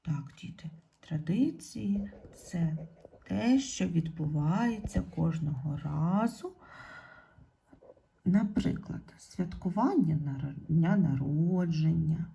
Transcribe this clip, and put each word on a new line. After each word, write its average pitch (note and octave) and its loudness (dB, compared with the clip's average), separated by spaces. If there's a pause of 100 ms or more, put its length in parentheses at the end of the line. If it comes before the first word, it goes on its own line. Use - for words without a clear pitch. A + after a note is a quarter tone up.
Так, C3+ -6
діти, - -12 (300)
традиції — G3+ -2 (260)
це E3 -2 (500)
те, A3+ 4
що F#3 -2
відбувається E3 0
кожного D3+ -2
разу. F#3 0 (1700)
Наприклад, - 0
святкування F#3+ 0
наро-, C#3 -4
дня E3 4
народження. D#3+ 2